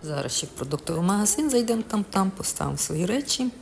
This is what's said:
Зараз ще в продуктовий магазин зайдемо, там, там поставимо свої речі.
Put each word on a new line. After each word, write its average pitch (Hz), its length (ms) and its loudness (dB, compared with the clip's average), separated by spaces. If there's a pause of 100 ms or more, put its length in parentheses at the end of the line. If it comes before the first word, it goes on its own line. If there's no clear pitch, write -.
Зараз 147 280 -4
ще - 160 -2
в - 20 -12
продуктовий 151 520 -4
магазин 208 480 4
зайдемо, 233 380 2
там, 214 160 0
там 190 280 2
поставимо 143 460 -2
свої 156 280 0
речі. 254 460 0 (100)